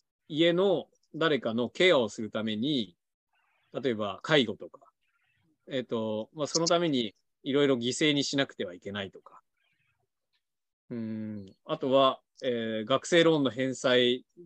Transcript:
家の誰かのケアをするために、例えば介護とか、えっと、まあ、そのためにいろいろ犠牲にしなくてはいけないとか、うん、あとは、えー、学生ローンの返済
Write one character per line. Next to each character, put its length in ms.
家 240
の 380
誰 240
か 140
の 160
ケ 220
ア 80
を 100
す 120
る 100
た 120
め 140
に、 380
例 100
え 20
ば 300
介 220
護 100
と 120
か、 120
え 140
っ 20
と、 500
ま 120
あ、 20
そ 120
の 80
た 120
め 100
に 240
い 100
ろ 100
い 40
ろ 80
犠 140
牲 240
に 100
し 120
な 120
く 80
て 100
は 80
い 60
け 120
な 120
い 80
と 80
か、 220
う 60
ん、 600
あ 120
と 140
は、 280
え 420
ー、 20
学 200
生 180
ロ 140
ー 20
ン 40
の 80
返 240
済 500